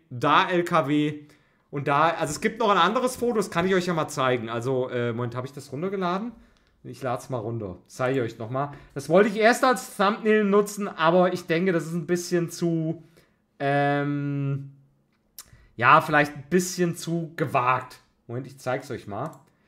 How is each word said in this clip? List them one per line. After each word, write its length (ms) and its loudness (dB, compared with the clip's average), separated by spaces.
da 400 2
L 140 2
K 240 0
W 380 0
und 180 -4
da, 220 4
also 200 -4
es 80 -8
gibt 200 -2
noch 100 2
ein 80 4
anderes 400 2
Foto, 180 -2
das 160 -2
kann 160 0
ich 80 2
euch 120 0
ja 60 -2
mal 140 -2
zeigen. 420 -2
Also, 400 -2
äh, 220 -4
Moment, 240 -6
hab 80 -6
ich 80 -14
das 220 -16
runtergeladen? 580 -6
Ich 160 -16
lad's 280 -6
mal 100 -4
runter. 480 -8
Zeige 360 -2
ich 100 -6
euch 60 -16
noch 100 -10
mal. 220 -6
Das 160 -8
wollte 180 6
ich 80 -4
erst 300 4
als 320 0
Thumbnail 480 2
nutzen, 420 2
aber 460 4
ich 140 -8
denke, 260 2
das 120 0
ist 80 -8
ein 140 -4
bisschen 420 0
zu, 540 -2
ähm, 1120 -2
ja, 220 8
vielleicht 360 2
ein 140 -14
bisschen 460 0
zu 400 -6
gewagt. 640 0
Moment, 200 -8
ich 120 -20
zeig's 320 -4
euch 160 -10
mal. 240 -8